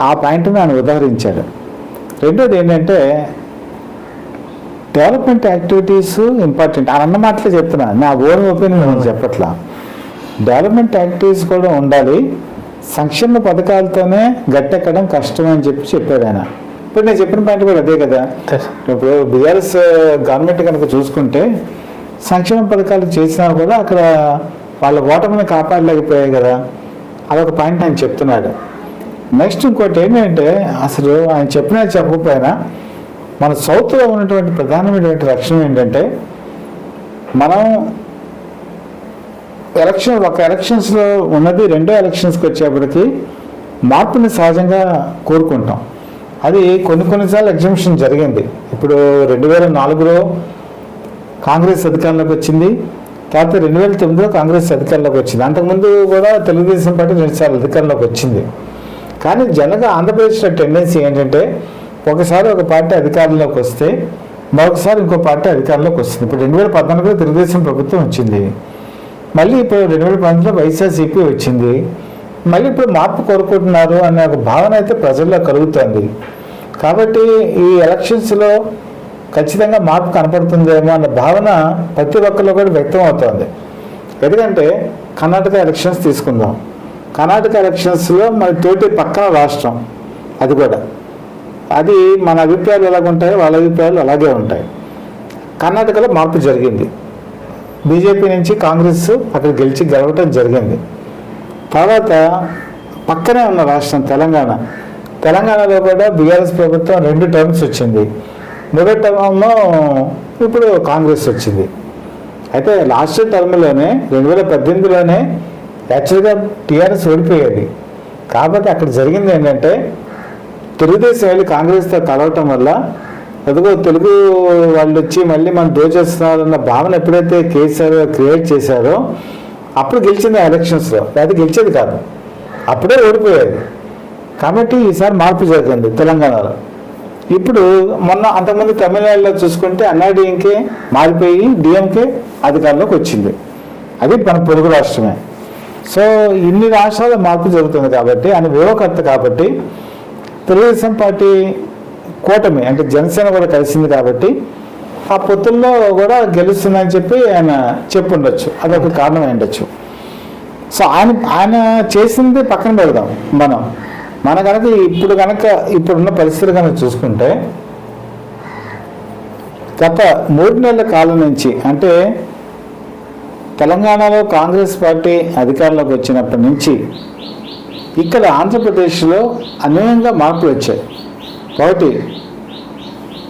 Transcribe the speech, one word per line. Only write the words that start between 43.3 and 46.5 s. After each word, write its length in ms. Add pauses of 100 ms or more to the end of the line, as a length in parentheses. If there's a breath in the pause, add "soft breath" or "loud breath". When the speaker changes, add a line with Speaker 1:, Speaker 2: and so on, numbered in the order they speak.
Speaker 1:
మార్పుని 380 (100)
సహజంగా 420 (480)
కోరుకుంటాం. 500 (680 loud breath)
అది 140 (260)